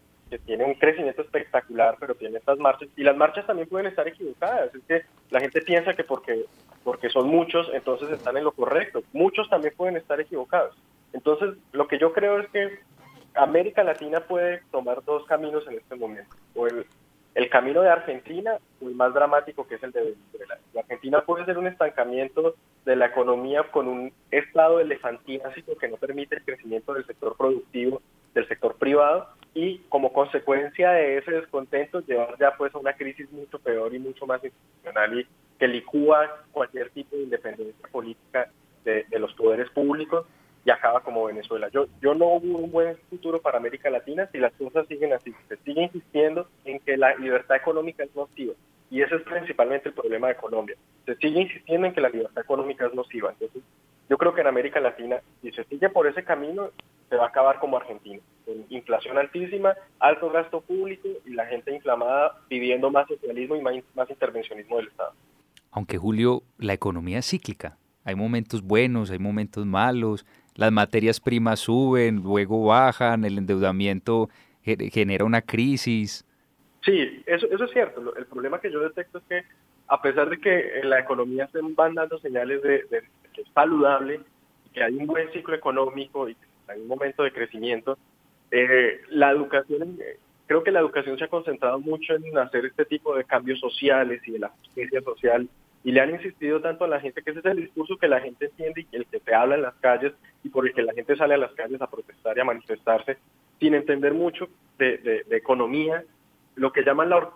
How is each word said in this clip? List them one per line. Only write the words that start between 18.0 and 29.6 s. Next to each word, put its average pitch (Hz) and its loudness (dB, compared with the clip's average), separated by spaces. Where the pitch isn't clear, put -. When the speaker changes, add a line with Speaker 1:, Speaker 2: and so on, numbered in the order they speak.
Speaker 1:
o 127 -10
el 123 -10
más 127 2
dramático 143 2
que 117 -12
es - -12
el 123 -10
de 120 -4
Venezuela. 104 -10
La 113 -6
Argentina 135 0
puede 170 -4
ser 180 -2
un 180 -2
estancamiento 147 -2
de 127 2
la 123 4
economía 127 0
con 135 0
un 127 -6
estado 160 4
elefantiásico 135 -6
que 123 -6
no 113 -8
permite 139 -8
el - -12
crecimiento 113 -8
del 135 -6
sector - -8
productivo, 131 -2
del 113 0
sector 113 -2
privado, 147 2
y 180 -4